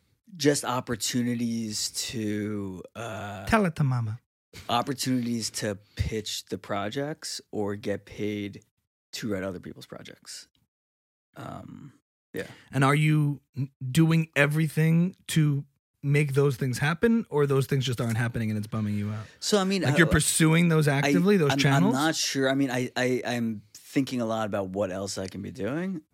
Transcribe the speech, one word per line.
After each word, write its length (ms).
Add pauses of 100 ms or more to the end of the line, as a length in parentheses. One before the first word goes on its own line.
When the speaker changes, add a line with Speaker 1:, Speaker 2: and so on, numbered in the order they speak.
(360)
Speaker 1:
just 300
opportunities 1300
to, 920 (140)
uh, 500
Speaker 2:
Tell 200
it 100
to 80
mama. 360 (500)
Speaker 1:
opportunities 800
to 260 (180)
pitch 500
the 120
projects 840 (120)
or 240
get 300
paid 580 (500)
to 180
write 120
other 160
people's 260
projects. 640 (880)
Um, 580 (400)
yeah. 140 (240)
Speaker 2:
And 120
are 120
you 460 (160)
n-, 120 (220)
doing 440
everything 800 (120)
to 380 (400)
make 280
those 240
things 220
happen, 500
or 180
those 180
things 200
just 160
aren't 160
happening 320
and 80
it's 100
bumming 280
you 140
out? 160 (140)
Speaker 1:
So, 180
I 60
mean, 200
Speaker 2:
Like, 100
Speaker 1:
uh, 60
Speaker 2:
you're 80
pursuing 600
those 200
Speaker 1:
I, 100
Speaker 2:
actively, 400
those 160
Speaker 1:
I'm, 60
Speaker 2:
channels? 360
Speaker 1:
I'm 120
not 80
sure. 340
I 60
mean, 160
I, 260
I, 280
I'm 360 (120)
thinking 460
a 60
lot 220
about 220
what 220
else 260
I 100
can 140
be 100
doing. 500 (120)